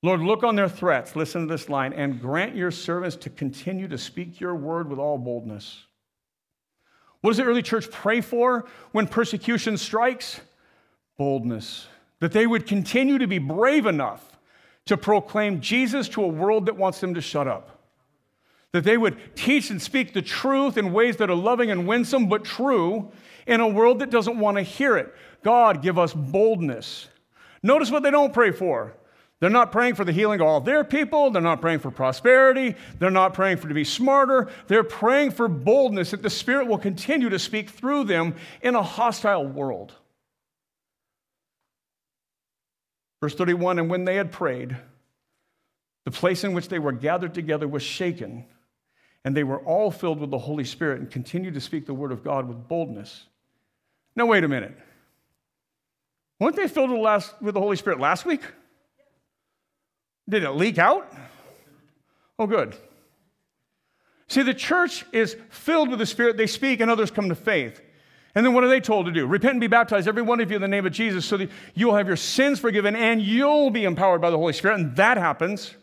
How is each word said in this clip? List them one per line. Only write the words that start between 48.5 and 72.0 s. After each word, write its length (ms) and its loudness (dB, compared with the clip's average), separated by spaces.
and 120 0
they 80 0
were 160 -4
all 320 0
filled 260 -4
with 140 -8
the 60 -4
Holy 260 -6
Spirit 340 -4
and 140 -12
continued 420 -8
to 60 -6
speak 260 -8
the 80 -8
word 160 -8
of 140 -10
God 240 -4
with 180 -14
boldness." 600 -8
Now, 100 2
wait 160 6
a 60 2
minute. 280 -4
Weren't 160 2
they 100 0
filled 240 0
with 100 -2
last, 400 0
with 140 -4
the 60 2
Holy 160 0
Spirit 240 -2
last 240 0
week? 180 -2
Did 140 0
it 80 -2
leak 280 0
out? 320 4
Oh, 80 -2
good. 300 -2
See, 160 0
the 100 0
church 580 -2
is 280 -2
filled 400 0
with 100 -4
the 60 0
Spirit. 320 0
They 100 0
speak 340 -2
and 100 2
others 200 0
come 200 -2
to 40 0
faith. 460 -4
And 100 4
then 80 6
what 100 6
are 60 4
they 120 4
told 260 0
to 60 -4
do? 140 0
"Repent 260 2
and 80 0
be 80 0
baptized, 380 4
every 140 0
one 200 0
of 100 0
you, 60 -2
in 60 -2
the 60 -2
name 160 0
of 80 -2
Jesus, 320 -2
so 140 -2
that 120 -4
you 120 0
will 80 4
have 120 2